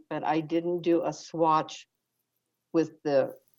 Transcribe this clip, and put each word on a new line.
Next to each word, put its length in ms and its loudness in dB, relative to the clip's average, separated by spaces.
but 120 -4
I 180 0
didn't 420 -2
do 200 2
a 120 -4
swatch 720 0
with 300 0
the, 300 2